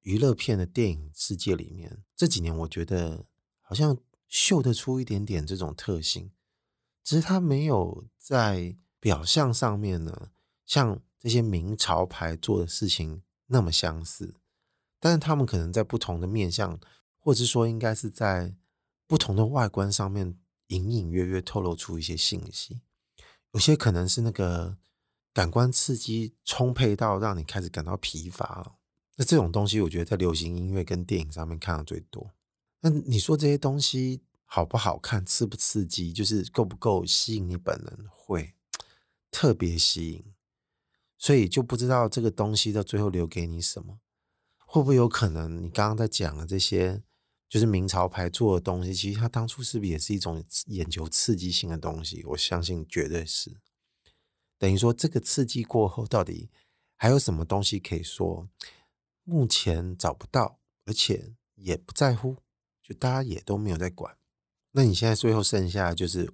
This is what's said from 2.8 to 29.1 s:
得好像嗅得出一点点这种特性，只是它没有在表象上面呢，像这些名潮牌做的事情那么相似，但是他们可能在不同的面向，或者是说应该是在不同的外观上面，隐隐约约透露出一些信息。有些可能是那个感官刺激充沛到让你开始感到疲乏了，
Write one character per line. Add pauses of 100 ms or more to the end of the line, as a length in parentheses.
得 (360)
好
像 (300)
嗅
得
出
一
点
点
这
种
特
性， (720)
只
是
它
没
有 (140)
在 (220)
表
象
上
面
呢， (340)
像 (160)
这
些
名
潮
牌
做
的
事
情 (240)
那
么
相
似， (640)
但
是
他
们
可
能
在
不
同
的
面
向， (380)
或
者
是
说
应
该
是
在 (520)
不
同
的
外
观
上
面， (300)
隐
隐
约
约
透
露
出
一
些
信 (100)
息。 (680)
有
些
可
能
是
那
个 (560)
感
官
刺
激
充
沛
到
让
你
开
始
感
到
疲
乏 (160)
了， (420)